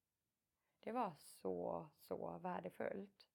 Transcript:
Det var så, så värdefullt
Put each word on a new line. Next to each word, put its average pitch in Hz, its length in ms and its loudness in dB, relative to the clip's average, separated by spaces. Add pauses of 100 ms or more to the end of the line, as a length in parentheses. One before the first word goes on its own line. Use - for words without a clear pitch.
(800)
Det - 120 -4
var 233 220 2
så, 90 800 0
så - 440 -2
värdefullt 180 960 -2